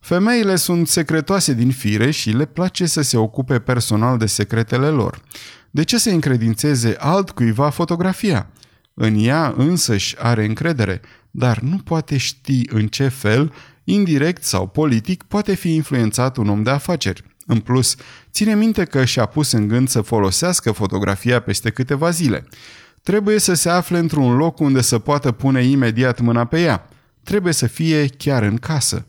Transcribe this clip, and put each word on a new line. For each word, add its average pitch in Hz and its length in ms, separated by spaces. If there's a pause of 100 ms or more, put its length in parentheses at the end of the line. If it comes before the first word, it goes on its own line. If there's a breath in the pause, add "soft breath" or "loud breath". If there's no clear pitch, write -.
Femeile 202 560
sunt 170 320
secretoase 160 640
din 120 180
fire 110 400
și 131 200
le 123 140
place 180 420
să 156 160
se 131 140
ocupe 117 420
personal 117 600
de 110 80
secretele 113 640
lor. 127 320 (500 loud breath)
De 147 120
ce 226 160
să 220 120
încredințeze 127 880
altcuiva 143 720
fotografia? 170 800 (440 soft breath)
În 110 240
ea 131 380
însăși 127 640
are 117 260
încredere, 107 560 (300 loud breath)
dar 120 280
nu 135 180
poate 160 400
ști 127 520
în 107 180
ce 135 220
fel, 127 440 (320 loud breath)
indirect 175 600
sau 95 220
politic, 147 560
poate 208 320
fi 170 200
influențat 127 600
un 107 120
om 104 140
de 117 80
afaceri. 139 540 (220)
În 120 140
plus, 123 360 (340 loud breath)
ține 214 240
minte 214 300
că 131 200
și-a 123 220
pus 151 260
în 107 160
gând 123 200
să 123 120
folosească 110 720
fotografia 101 680
peste 110 300
câteva 143 400
zile. 156 340 (580 loud breath)
Trebuie 208 360
să 190 160
se 170 140
afle 175 300
într-un 143 380
loc 156 240
unde 139 200
să 120 180
poată 143 340
pune 131 320
imediat 123 560
mâna 117 240
pe 160 180
ea. - 260 (340 soft breath)
Trebuie 180 300
să - 140
fie 156 400
chiar 135 360
în 104 140
casă. 120 520